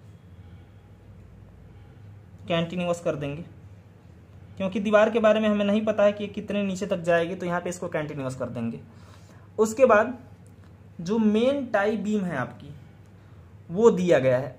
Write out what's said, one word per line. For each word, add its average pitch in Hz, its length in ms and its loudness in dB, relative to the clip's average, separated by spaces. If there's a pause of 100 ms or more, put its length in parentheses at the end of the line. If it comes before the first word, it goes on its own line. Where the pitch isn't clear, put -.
(2500)
कंटीन्यूअस 170 540 -4
कर 156 160 -2
देंगे, 147 260 -8 (1120)
क्योंकि 190 220 -4
दीवार 214 300 4
के 226 100 0
बारे 214 200 4
में 220 100 0
हमें 208 160 0
नहीं 208 180 0
पता 214 200 0
है 208 80 6
कि 208 120 -6
ये 196 60 -8
कितने 202 340 -4
नीचे 190 220 -4
तक 185 160 -4
जाएगी, 170 340 0
तो 180 100 -8
यहाँ 175 160 -2
पे 175 80 -6
इसको 175 200 -6
कंटीन्यूअस 147 460 -6
कर 120 140 -6
देंगे। 117 300 -6 (760)
उसके 220 280 2
बाद 233 320 4 (840)
जो 190 180 -4
मेन 233 480 2
टाई 208 300 0
बीम 202 260 -2
है 175 140 -4
आपकी, 139 360 -8 (960)
वो 208 220 6
दिया 175 280 4
गया 127 180 4
है 139 220 -8